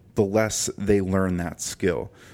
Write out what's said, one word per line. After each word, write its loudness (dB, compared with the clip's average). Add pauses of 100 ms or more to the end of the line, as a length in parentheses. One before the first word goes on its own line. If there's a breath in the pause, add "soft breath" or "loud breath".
(160)
the 4
less 0 (100)
they 2
learn 0
that -6
skill. -4 (220 loud breath)